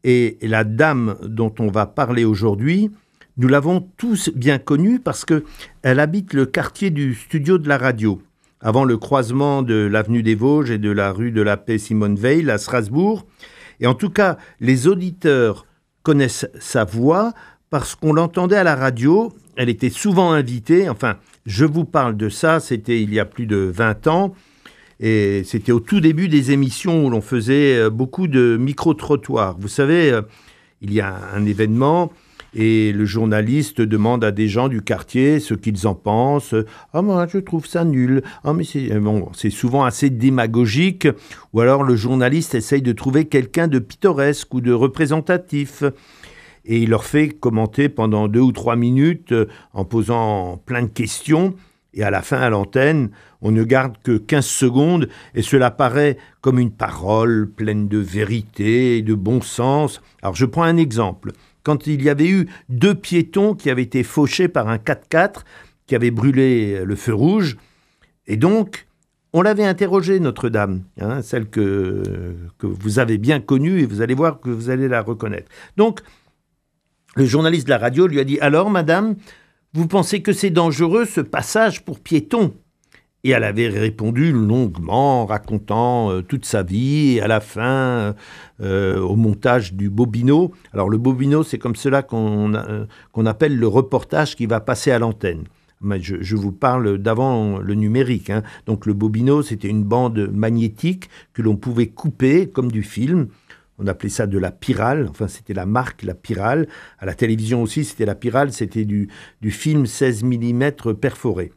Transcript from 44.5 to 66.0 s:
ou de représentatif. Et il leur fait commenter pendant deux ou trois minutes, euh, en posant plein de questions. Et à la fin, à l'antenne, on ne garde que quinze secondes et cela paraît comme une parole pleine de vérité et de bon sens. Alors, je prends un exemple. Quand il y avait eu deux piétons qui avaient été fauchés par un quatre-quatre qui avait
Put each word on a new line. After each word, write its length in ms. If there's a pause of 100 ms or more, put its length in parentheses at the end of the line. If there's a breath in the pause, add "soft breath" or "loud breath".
ou 80
de 120
représentatif. 1120 (840 loud breath)
Et 120
il 100
leur 140
fait 260
commenter 600
pendant 380
deux 120
ou 120
trois 240
minutes, 580
euh, 120 (280 loud breath)
en 120
posant 800
plein 160
de 60
questions. 680 (400 loud breath)
Et 80
à 80
la 140
fin, 160
à 100
l'antenne, 600 (320 soft breath)
on 80
ne 120
garde 400
que 140
quinze 300
secondes 600 (280 loud breath)
et 80
cela 260
paraît 480 (240 loud breath)
comme 160
une 140
parole 840
pleine 320
de 120
vérité 960
et 60
de 100
bon 280
sens. 600 (220 soft breath)
Alors, 100
je 140
prends 160
un 140
exemple. 560 (280 soft breath)
Quand 240
il 160
y 80
avait 180
eu 200 (200 loud breath)
deux 280
piétons 580
qui 160
avaient 140
été 180
fauchés 460
par 200
un 120
quatre-quatre 640 (400 loud breath)
qui 80
avait 160